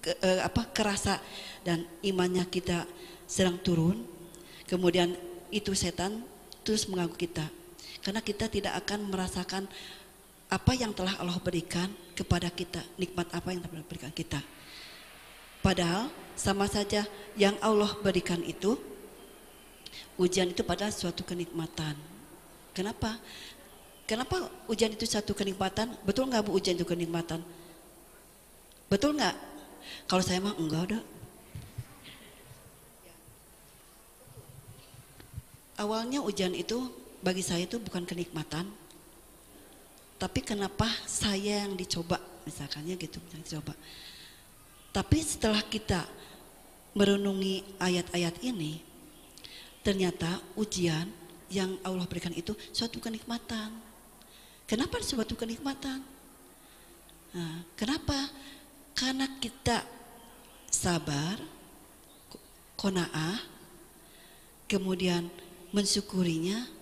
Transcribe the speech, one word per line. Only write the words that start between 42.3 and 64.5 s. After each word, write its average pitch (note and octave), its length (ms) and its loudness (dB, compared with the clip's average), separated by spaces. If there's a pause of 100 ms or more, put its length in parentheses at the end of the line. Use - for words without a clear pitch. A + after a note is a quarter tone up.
misalkannya D3+ 480 -6
gitu, E3+ 240 -8 (140)
yang D#3 100 -12
dicoba. D3+ 320 -6 (1160)
Tapi G3+ 260 4
setelah G#3+ 400 4
kita G#3 480 0 (880)
merenungi G3 640 4 (160)
ayat-ayat F3 640 2
ini, E3 400 -2 (1040)
ternyata F#3 560 2 (160)
ujian F3 480 2 (480)
yang F#3+ 320 2
Allah F#3 240 0
berikan F3 240 -2
itu E3+ 240 -4 (160)
suatu A#3 240 -2
kenikmatan. A3+ 720 -4 (960)
Kenapa B3+ 400 2
suatu A3+ 320 0
kenikmatan? C4+ 640 -4 (1400)
Nah, E3+ 400 -6
kenapa? C#4 560 0 (640)
Karena C4 400 0
kita A#3 480 0 (880)
sabar, D#3+ 640 2 (960)
ko-, - 80 -16 (400)
qanaah, F3 560 2 (1300)